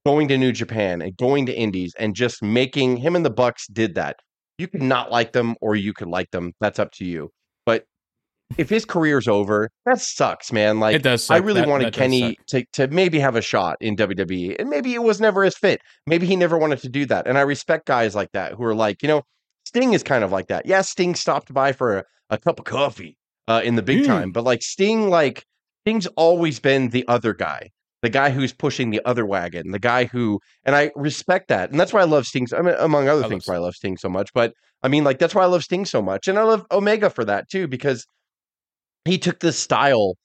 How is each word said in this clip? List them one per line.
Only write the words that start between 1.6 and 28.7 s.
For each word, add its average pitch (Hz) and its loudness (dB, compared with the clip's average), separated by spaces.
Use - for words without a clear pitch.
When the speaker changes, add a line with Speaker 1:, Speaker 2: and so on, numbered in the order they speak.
Speaker 1:
and 107 -4
just - -4
making, 127 0
him 160 0
and 170 0
the 123 0
Bucks 120 -2
did 104 -2
that. 76 -6
You 180 -8
could 156 -6
not 123 0
like 117 0
them 117 0
or 107 0
you 101 -4
could 92 -12
like 90 -6
them. 87 -6
That's 104 -2
up 104 -2
to - -12
you. 82 -8
But 113 0
if 160 -4
his 220 0
career's 147 0
over, 104 2
that 247 2
sucks, - -4
man. 107 2
Like, 107 4
Speaker 2:
It 139 -2
does 127 0
Speaker 1:
I 160 6
Speaker 2:
suck. 185 2
Speaker 1:
really 202 2
Speaker 2:
That, 151 2
Speaker 1:
wanted 139 2
Speaker 2:
that 107 -4
does - -6
Speaker 1:
Kenny 127 2
Speaker 2:
suck. 127 -2
Speaker 1:
to, 135 2
to 143 -6
maybe 175 2
have 131 2
a 113 2
shot 92 -2
in 107 -2
W 98 0
W 92 -4
E, - -8
and 262 -6
maybe 254 -4
it 233 -4
was 214 2
never 196 2
his 180 0
fit. 175 0
Maybe 170 2
he 190 2
never 175 2
wanted 151 2
to 131 -10
do 139 -2
that. 104 -2
And 131 2
I 139 4
respect 143 -2
guys 117 0
like 98 -4
that 92 -6
who 117 -8
are 110 0
like, 107 0
you 147 0
know, 151 2
Sting 247 2
is - 2
kind 120 0
of 92 -2
like 95 -2
that. 92 -4
Yeah, 190 2
Sting 180 -2
stopped 139 -4
by 135 2
for 113 -2
a, 92 -8
a 107 -2
cup - -4
of - -20
coffee, 117 -6
uh, 113 2
in 120 0
the 110 0
big 135 2
Speaker 2:
Mm. 285 4
Speaker 1:
time, 92 0
but, 117 -4
like, 123 0
Sting, 208 0
like, 156 2
Sting's 214 -2
always 165 4
been 135 2
the 127 -2
other 117 0
guy, 78 -8
the 120 0
guy 139 2
who's 131 -2
pushing 131 -4